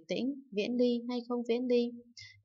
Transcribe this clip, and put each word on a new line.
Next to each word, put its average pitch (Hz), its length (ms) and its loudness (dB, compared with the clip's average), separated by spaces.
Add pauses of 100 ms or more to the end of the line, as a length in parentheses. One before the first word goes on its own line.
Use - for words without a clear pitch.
tĩnh, 254 340 -2 (100)
viễn 208 240 -2
ly 240 320 4
hay 247 200 -4
không 240 200 -2
viễn 240 180 0
ly. 240 240 4 (540)